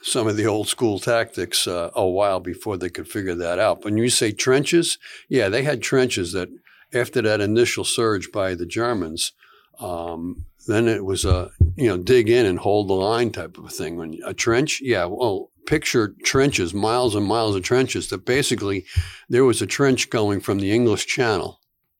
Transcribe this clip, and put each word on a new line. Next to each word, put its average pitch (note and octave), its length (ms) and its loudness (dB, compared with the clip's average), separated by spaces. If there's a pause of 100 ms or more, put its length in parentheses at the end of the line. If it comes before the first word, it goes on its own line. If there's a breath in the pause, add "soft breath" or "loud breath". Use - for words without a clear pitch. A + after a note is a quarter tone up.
some A#2 240 -2
of G#2+ 100 0
the G#2+ 100 0
old G#2 200 0
school G#2+ 320 0
tactics, A2+ 680 -2
uh, F2 280 -4
a G#2 140 2
while F#2+ 320 0
before F2+ 360 -8
they F2 140 -4
could D#2+ 160 -10
figure F#2 300 -4
that F2 240 -2
out. G#2 240 2
When G#2+ 140 0
you A#2 100 2
say A2+ 240 2
trenches, C#3+ 640 2 (300 loud breath)
yeah, A#2 200 2
they A2+ 140 0
had C3+ 200 -2
trenches A#2+ 500 0
that F#2 160 -4 (440 soft breath)
after B2 300 -2
that G#2+ 180 2
initial G#2+ 440 2
surge A2 480 -2
by F#2+ 240 -2
the F2 100 -8
Germans, F2+ 640 -4 (460 soft breath)
um, E2+ 640 -8 (220)
then A2+ 220 2
it G2+ 160 0
was F#2+ 200 -2
a, F2 260 2 (260)
you C3+ 120 2
know, F#2+ 80 2
dig A2 320 4
in A#2+ 180 6
and F2+ 120 0
hold G#2 300 0
the G2 60 2
line A2 360 0
type E2+ 280 -10
of D#2+ 60 -18
a E2 60 -16
thing. E2 260 -8
When D#2+ 300 -10
a G2 80 -8
trench, - 480 0
yeah, A2 220 0
well, G2+ 460 -2 (160)
picture B2 480 0 (100)
trenches, C3+ 500 2
miles A2 400 0
and G#2 120 0
miles A2 280 2
of F#2+ 80 -2
trenches B2 460 0
that G2 160 -8
basically G#2 600 0 (440 loud breath)
there A#2+ 160 4
was A#2 180 4
a G2+ 40 -2
trench C3+ 440 2
going G#2 300 0
from G2 180 0
the G2 140 0
English A2+ 340 2
Channel - 540 -2 (400)